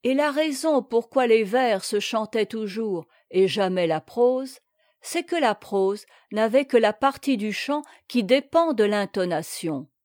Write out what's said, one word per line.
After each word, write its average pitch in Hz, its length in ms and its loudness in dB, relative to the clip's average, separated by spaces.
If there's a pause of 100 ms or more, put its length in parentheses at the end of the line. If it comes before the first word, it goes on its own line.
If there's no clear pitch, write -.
Et 254 100 0
la 294 180 2
raison 294 520 0
pourquoi 240 440 0
les 226 160 6
vers 214 400 0
se 208 160 -2
chantaient 220 460 -2
toujours 208 640 -6 (220)
et 190 180 4
jamais 185 400 0
la 156 120 0
prose, 254 600 0 (420)
c'est 339 220 -6
que 349 120 -4
la 254 180 2
prose 196 520 -2 (260)
n'avait 220 320 2
que 254 140 0
la 220 160 4
partie 277 420 -2
du 214 160 -6
chant 285 320 -6 (240)
qui 240 160 0
dépend 285 480 2
de 214 140 2
l'intonation 180 1040 -4 (160)